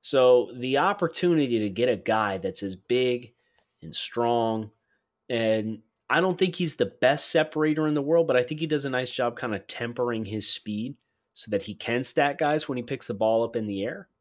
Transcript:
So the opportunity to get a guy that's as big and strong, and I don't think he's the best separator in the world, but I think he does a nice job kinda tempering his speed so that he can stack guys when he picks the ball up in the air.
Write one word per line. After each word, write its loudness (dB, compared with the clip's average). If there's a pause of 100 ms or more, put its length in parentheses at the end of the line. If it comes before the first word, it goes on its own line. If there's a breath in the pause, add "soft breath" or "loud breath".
So 6
the 0
opportunity 2
to 0
get 0
a 2
guy 0
that's -6
as -6
big -2 (480)
and -14
strong, 0 (580)
and 0 (300)
I 4
don't 0
think 0
he's -2
the 2
best 2
separator 2
in 0
the 0
world, 2
but 2
I 6
think -6
he -4
does -2
a -4
nice -2
job -2
kinda -4
tempering -4
his -4
speed -6 (380)
so -14
that -2
he -10
can -4
stack 0
guys 0
when -4
he -6
picks -8
the -6
ball 2
up -10
in -2
the -4
air. -10 (120)